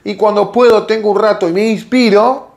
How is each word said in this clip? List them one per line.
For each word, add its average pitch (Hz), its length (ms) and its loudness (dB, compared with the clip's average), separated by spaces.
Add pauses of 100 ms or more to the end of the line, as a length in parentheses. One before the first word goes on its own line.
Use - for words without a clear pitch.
y 202 120 -8
cuando 208 360 -2
puedo, 226 320 2
tengo 214 260 -2
un 196 80 0
rato 208 300 0
y 165 60 -2
me 208 120 0
inspiro, 226 760 0 (120)